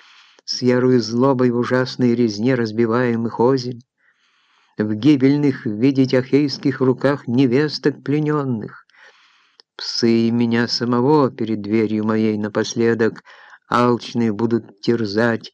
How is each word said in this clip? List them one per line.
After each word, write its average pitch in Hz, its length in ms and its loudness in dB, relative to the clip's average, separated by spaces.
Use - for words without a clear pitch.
с - 160 -8
ярой 123 380 4
злобой 123 540 2
в 120 40 -2
ужасной 127 600 0
резне 117 400 0
разбиваемых 117 840 -2
озимь, 123 400 0
в 107 160 -2
гибельных 135 720 2
видеть 131 500 0
ахейских 135 680 0
руках 131 480 0
невесток 139 720 0
пленённых. 139 840 -4
Псы 117 500 0
и 113 60 0
меня 117 340 0
самого 123 640 0
перед 107 300 -6
дверью 107 460 0
моей 110 320 0
напоследок 110 840 -2
алчные 117 640 0
будут 113 480 -2
терзать, 113 720 -2